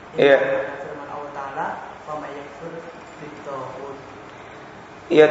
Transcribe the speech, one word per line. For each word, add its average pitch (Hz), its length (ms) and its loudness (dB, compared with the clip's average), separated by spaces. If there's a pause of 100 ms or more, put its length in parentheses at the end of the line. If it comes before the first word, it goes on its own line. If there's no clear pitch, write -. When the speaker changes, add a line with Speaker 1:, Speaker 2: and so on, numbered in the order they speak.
(140)
Speaker 1:
Iya. 139 240 8 (480)
Speaker 2:
Firman - 240 -10
Allah 143 240 -8
Ta'ala, 143 320 -6 (400)
"Wa 151 160 -8
may 139 120 -10
yakfur 147 380 -12 (460)
bit-tauhid." 139 760 -10 (1120)
Speaker 1:
Ia 151 200 12